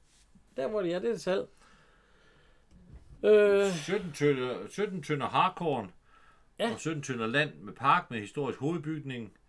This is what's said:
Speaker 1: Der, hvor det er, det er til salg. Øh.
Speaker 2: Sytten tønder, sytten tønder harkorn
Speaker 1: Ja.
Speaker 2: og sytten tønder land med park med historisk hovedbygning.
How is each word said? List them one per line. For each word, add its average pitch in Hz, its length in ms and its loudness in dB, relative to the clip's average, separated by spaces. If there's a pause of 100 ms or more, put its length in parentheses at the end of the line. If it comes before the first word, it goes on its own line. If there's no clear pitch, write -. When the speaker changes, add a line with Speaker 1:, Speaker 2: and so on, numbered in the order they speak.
(580)
Speaker 1:
Der, - 100 -2
hvor 214 140 -2
det 170 120 0
er, 180 60 -2
det 226 100 -2
er 226 40 0
til 175 100 -6
salg. 185 220 0 (1800)
Øh. 202 480 6
Speaker 2:
Sytten 175 420 -4
tønder, 127 560 0
sytten 190 340 -6
tønder 139 240 -2
harkorn 143 640 0 (680)
Speaker 1:
Ja. 220 140 -2
Speaker 2:
og 214 60 -10
sytten 151 240 -4
tønder 113 240 -4
land 143 340 0
med 98 120 -14
park - 380 2
med 117 80 -4
historisk 117 400 -4
hovedbygning. 143 760 -6 (160)